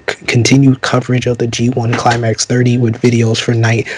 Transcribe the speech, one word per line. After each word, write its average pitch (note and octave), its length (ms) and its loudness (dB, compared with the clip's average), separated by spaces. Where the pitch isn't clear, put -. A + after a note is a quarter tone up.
c-, - 180 -10
continued C3 580 2
coverage B2 420 -2
of A#2+ 140 -2
the A#2+ 80 -2
G A#2 240 -2
one A#2+ 220 -2
Climax A#2 520 -2
thirty B2 320 2
with A#2 240 -2
videos A#2 400 2
for A#2+ 120 -2
night A2+ 440 0